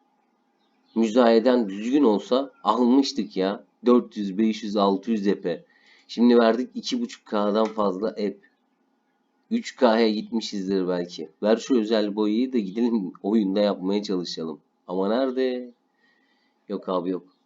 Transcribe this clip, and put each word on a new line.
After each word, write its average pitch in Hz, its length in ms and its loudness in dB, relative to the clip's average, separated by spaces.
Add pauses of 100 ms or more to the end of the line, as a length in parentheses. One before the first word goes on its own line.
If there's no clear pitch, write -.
(960)
Müzayeden 117 720 4
düzgün 120 360 0
olsa 123 480 0 (120)
almıştık 120 720 2
ya. 98 280 -2 (220)
Dört 120 300 4
yüz, 98 220 -4
beş 110 240 0
yüz, 107 140 -6
altı 98 340 0
yüz 101 160 -2
epe. 87 380 -2 (440)
Şimdi 120 300 4
verdik 117 360 2
iki 120 260 -6
buçuk - 260 -10
K'dan 104 380 0
fazla 104 520 -2
ep. 104 300 -6 (1040)
Üç 117 260 -6
K'ya 113 340 4
gitmişizdir 104 800 -4
belki. 87 420 -6 (120)
Ver 110 140 4
şu 120 240 0
özel 107 360 -2
boyayı 110 360 0
da 123 60 -2
gidelim 107 540 -2 (100)
oyunda 101 380 0
yapmaya 101 420 0
çalışalım. 85 580 -6 (280)
Ama 95 200 -2
nerede? 123 640 -2 (960)
Yok 98 200 -8
abi, 92 220 -2
yok. 90 160 -6 (200)